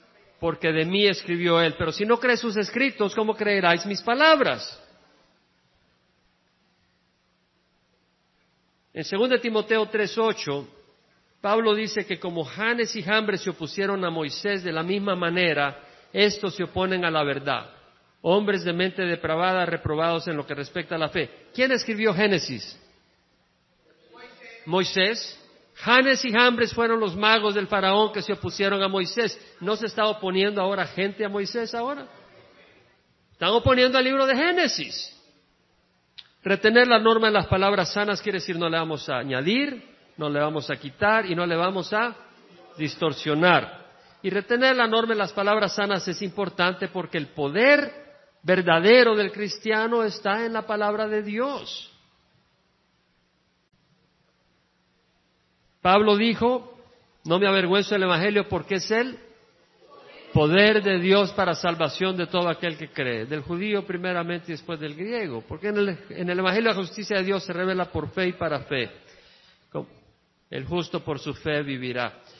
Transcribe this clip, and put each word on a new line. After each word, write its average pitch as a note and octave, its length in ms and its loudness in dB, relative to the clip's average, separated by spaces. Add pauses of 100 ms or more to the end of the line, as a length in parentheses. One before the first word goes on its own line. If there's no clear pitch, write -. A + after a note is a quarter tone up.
(400)
porque E3 320 -2
de D#3+ 140 2
mí G3 200 2
escribió F3 560 2
él. D#3+ 160 2
Pero D#3+ 140 -2
si F3+ 120 -4
no A#3 160 2
crees B3 200 2
sus G#3+ 180 -4
escritos, A3 560 0
¿cómo A3 220 0
creeráis F#3+ 500 2
mis G3+ 160 -6
palabras?". C4 800 2 (4000)
En - 120 -8
segunda A#3+ 340 0
Timoteo A3 500 0
tres G#3+ 300 -4
ocho, D3+ 500 -4 (720)
Pablo G#3+ 340 2
dice G#3+ 320 -4
que F#3 100 -6
como E3+ 260 -6
Janes A3 520 -4
y G#3 80 -8
Jambres G#3 380 -2
se F#3 100 -6
opusieron G3 520 -4
a F3 60 0
Moisés, E3 540 -4
de F3+ 80 -4
la D#3+ 100 -2
misma G3 340 -2
manera, E3 640 0 (340)
estos G3+ 420 2
se F3+ 80 -4
oponen F#3 400 -2
a E3+ 80 0
la D#3 120 2
verdad. C#3 460 -2 (520)
Hombres G3 420 2
de F3 80 -2
mente F#3 320 -2
depravada, F3 640 0
reprobados E3 640 -2
en D#3+ 80 -4
lo C#3+ 100 -6
que D3 80 -8
respecta D3+ 400 -8
a - 20 -4
la D#3 120 -2
fe. - 440 -6
¿Quién C4 200 0
escribió A3 400 0
Génesis? E3+ 680 -2 (1800)
Moisés. F#3+ 720 -2 (380)
Janes B3+ 480 4
y B3+ 80 -2
Jambres A#3 420 2
fueron A3+ 280 0
los F#3 160 -4
magos G#3+ 360 2
del G3+ 140 -2
faraón G3+ 460 2
que G#3 80 -6
se - 100 -4
opusieron G3 500 -2
a G3 60 0
Moisés. F#3+ 500 -2 (220)
¿No G3 160 -2
se A3 120 -6
está G#3+ 180 0
oponiendo G3+ 560 0
ahora F#3 260 0
gente G3+ 380 -4
a G3+ 40 -2
Moisés G#3 460 -6
ahora? C4 320 -6 (1300)
Están E3+ 160 0
oponiendo B3+ 480 4
al B3+ 80 4
libro C4+ 200 2
de C4 120 2
Génesis. D#4 720 -2 (1300)
Retener G#3+ 440 6
la A#3+ 120 6
norma A3 280 4
de G#3+ 60 2
las G3+ 140 2
palabras F#3+ 440 2
sanas G#3 300 -2
quiere F#3+ 160 -4
decir E3+ 200 -6
no E3+ 120 0
le E3 80 0
vamos D#3+ 320 -4
a C3+ 80 -2
añadir, F#3 640 -2 (320)
no D3+ 140 -4
le D3 100 0
vamos D3+ 300 -2
a C#3 80 -4
quitar G#3 480 0
y F3 100 -2
no F3 100 -2
le E3+ 100 0
vamos F3+ 360 -2
a A3 240 -2 (640)
distorsionar. D3+ 1040 0 (380)
Y F#3+ 80 -4
retener A#3+ 460 2
la A#3+ 120 2
norma A3+ 260 2
de G#3+ 60 -2
las F#3+ 140 -2
palabras G#3 420 0
sanas G3+ 320 -2
es E3+ 140 -6
importante F#3 680 -2
porque F3 300 -6
el D3 100 -6
poder A#3 640 2 (500)
verdadero F#3 720 6
del G3+ 160 0
cristiano A3 720 -2
está G#3 420 -2
en A3+ 80 -6
la A3 120 -4
palabra G#3 420 -2
de G#3+ 140 -2
Dios. G#3+ 720 -6 (4000)
Pablo G#3 340 6
dijo, A#3 640 0 (440)
"No E3 140 2
me G3+ 100 4
avergüenzo G3 480 2
del G3 80 0
evangelio F#3 440 0
porque F3+ 280 -4
es F3+ 140 -4
el A#3 300 -2 (1120)
poder G3+ 480 6
de F#3+ 180 2
Dios F#3+ 340 4
para F3+ 200 0
salvación E3+ 640 -2
de F3 80 -2
todo F3 240 -2
aquel D#3+ 280 -4
que D#3 120 -14
cree", A#2+ 360 -4
del D3 160 -6
judío F#3+ 440 -4
primeramente F3 640 -6
y E3 80 -8
después D#3+ 240 -10
del D3+ 160 -10
griego, F3+ 520 -8
porque F3 200 -8
en G#3 100 -2
el, G3+ 220 0 (100)
en F3 200 -6
el F3+ 100 -2
evangelio G3+ 320 2
la G3 40 0
justicia G3 420 -4
de F#3+ 80 0
Dios F#3+ 180 -2
se F3+ 100 -8
revela F#3 320 -2
por D#3 240 -6
fe F#3 200 -2
y F3+ 40 -2
para D#3 280 -4
fe. C3 280 -4 (1600)
El C3+ 160 -8
justo E3 380 -6
por C#3+ 160 -6
su C#3+ 140 -8
fe D3+ 300 -4
vivirá. B2 580 -6 (180)